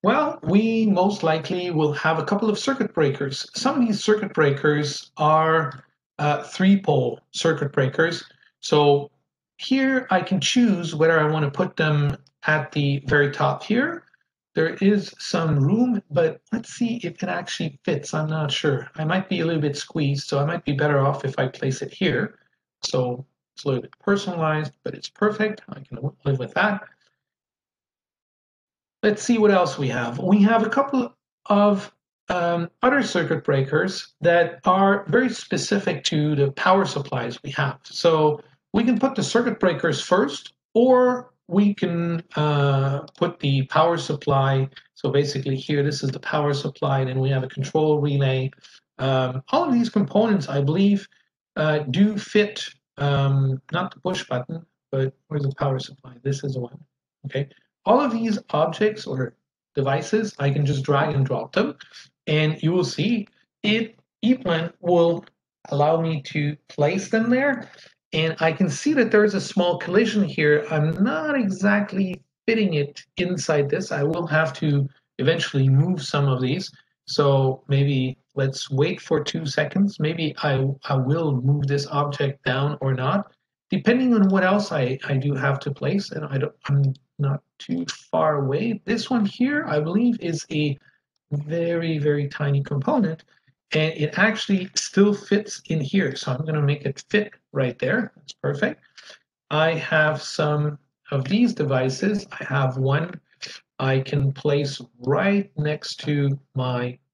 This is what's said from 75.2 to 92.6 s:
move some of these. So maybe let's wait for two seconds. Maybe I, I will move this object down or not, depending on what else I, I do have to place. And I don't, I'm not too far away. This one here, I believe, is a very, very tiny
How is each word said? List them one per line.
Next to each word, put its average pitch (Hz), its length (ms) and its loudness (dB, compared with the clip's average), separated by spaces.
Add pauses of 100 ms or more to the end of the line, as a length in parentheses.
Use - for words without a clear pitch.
move 151 340 2
some 143 240 0
of 127 140 0
these. 139 280 -2 (380)
So 135 600 2
maybe 135 480 0 (180)
let's 135 340 -4
wait 147 300 0
for 151 240 -2
two 160 220 -6
seconds. 175 520 0
Maybe 160 460 -2
I, 135 240 0 (220)
I 135 80 0
will 139 440 0
move 139 260 0
this 139 200 -2
object 143 560 -4
down 131 380 -2
or 135 120 0
not, 143 380 -2 (380)
depending 240 440 2
on 202 140 6
what 190 160 4
else 196 300 2
I, 135 340 -2
I 143 80 0
do 139 180 0
have 139 280 -2
to 143 100 -6
place. 147 400 -2
And 135 140 -8
I 139 120 -4
don't, 139 180 -4 (100)
I'm 139 280 2 (240)
not 143 240 -2 (180)
too - 260 -6 (260)
far 151 320 0
away. 190 400 -2
This 226 260 -2
one 226 160 2
here, 285 440 -2
I 151 100 0
believe, 202 400 0
is 165 320 -6
a 151 260 -2 (540)
very, 165 640 -2
very 147 300 0
tiny 143 340 -2